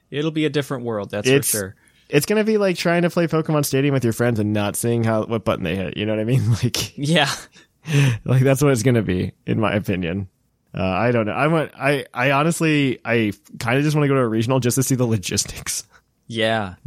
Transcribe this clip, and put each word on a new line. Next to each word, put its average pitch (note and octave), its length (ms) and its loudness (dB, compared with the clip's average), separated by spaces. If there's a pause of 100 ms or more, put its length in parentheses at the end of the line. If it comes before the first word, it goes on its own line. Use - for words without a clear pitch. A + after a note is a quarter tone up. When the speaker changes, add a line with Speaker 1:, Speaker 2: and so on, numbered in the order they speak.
(100)
Speaker 1:
It'll D3+ 220 -4
be D#3 120 -2
a D3+ 60 0
different C3+ 340 -4
world, G#2 260 -6
that's G#2 180 -2
Speaker 2:
It's C3+ 220 4
Speaker 1:
for A2 80 -2
sure. F#2+ 160 -8 (360)
Speaker 2:
it's C#3 160 2
gonna G#3 180 0
be A3 140 2
like F#3+ 180 0
trying E3+ 260 0
to E3+ 80 0
play E3+ 180 0
Pokemon D#3 360 0
Stadium C#3 300 0
with B2 100 0
your A#2 80 2
friends A#2+ 260 0
and G#2 140 0
not G2+ 240 -2
seeing A#2 280 0
how, A2 200 0
what A2+ 200 -4
button F#2 200 -2
they E2+ 120 -2
hit. F#2 200 -6
You G2+ 80 -4
know G#2+ 80 -2
what G#2+ 80 -2
I G#2+ 40 -4
mean? A#2+ 260 2
<laughs> A2 120 0
Like, - 360 -4
Speaker 1:
Yeah. C#3+ 320 2 (920)
Speaker 2:
like, C3 180 4
that's C3+ 200 2
what C#3+ 100 4
it's A#2 100 2
gonna A#2 200 4
be, F#2 300 -2 (140)
in A2+ 140 0
my G#2 140 2
opinion. F#2 540 -2 (480)
Uh, F2+ 60 -2
I F#2+ 300 0
don't A2+ 140 0
know. G#2 60 -4
I B2+ 140 0
want, D#3+ 320 0
I, C#3 340 -2
I C3 200 0
honestly, D3 720 2
I A2+ 280 2 (260)
kinda A#2+ 240 0
just D3+ 140 2
wanna D3 120 2
go C#3 60 2
to C3+ 60 4
a A#2+ 80 2
regional A#2 320 2
just A#2 140 0
to C3+ 80 2
see C3 140 0
the B2 100 0
logistics. - 800 -4 (420)
Speaker 1:
Yeah. A2 460 0 (120)